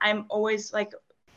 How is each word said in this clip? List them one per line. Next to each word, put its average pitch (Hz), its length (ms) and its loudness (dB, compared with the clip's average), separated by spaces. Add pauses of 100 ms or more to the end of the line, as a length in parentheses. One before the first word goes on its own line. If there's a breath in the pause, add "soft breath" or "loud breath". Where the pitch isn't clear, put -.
I'm 214 260 2
always, 214 460 0
like, 208 180 -2 (460)